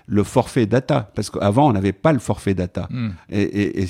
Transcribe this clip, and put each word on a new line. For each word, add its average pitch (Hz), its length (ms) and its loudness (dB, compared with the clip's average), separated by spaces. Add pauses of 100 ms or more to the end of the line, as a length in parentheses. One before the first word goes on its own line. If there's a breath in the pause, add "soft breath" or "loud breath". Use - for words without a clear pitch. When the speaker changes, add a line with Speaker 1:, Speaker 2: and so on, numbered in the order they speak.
Speaker 1:
le 101 160 2
forfait - 420 0
data. 123 480 0
Parce - 160 -6
qu'avant, 113 400 2
on 110 40 4
n'avait 95 200 0
pas 160 200 2
le 123 60 0
forfait 101 360 -2
data. 90 340 -6
Speaker 2:
Hmm. 120 200 -4 (200 loud breath)
Speaker 1:
Et, 101 120 0
et, 98 420 0
et 92 60 -2